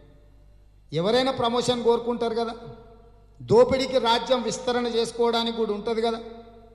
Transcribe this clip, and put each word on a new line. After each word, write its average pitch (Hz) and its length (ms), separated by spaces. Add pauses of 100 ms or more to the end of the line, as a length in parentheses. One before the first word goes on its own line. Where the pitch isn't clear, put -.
(960)
ఎవరైనా 240 360
ప్రమోషన్ 240 520
కోరుకుంటారు 233 520
కదా, 226 180 (880)
దోపిడీకి 247 560
రాజ్యం 240 440
విస్తరణ 240 460
చేసుకోవడానికి 226 680
కూడా 214 160
ఉంటది 220 280
కదా. 226 180 (540)